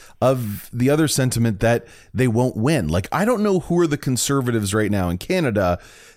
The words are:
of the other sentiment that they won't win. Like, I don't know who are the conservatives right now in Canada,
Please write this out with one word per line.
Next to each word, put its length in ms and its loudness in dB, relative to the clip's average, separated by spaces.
of 500 -2
the 160 0
other 200 2
sentiment 520 0
that 260 2
they 140 2
won't 280 0
win. 320 0
Like, 240 0
I 140 0
don't 160 0
know 180 2
who 200 -2
are 60 4
the 120 -2
conservatives 720 -2
right 180 0
now 200 0
in 80 -4
Canada, 600 0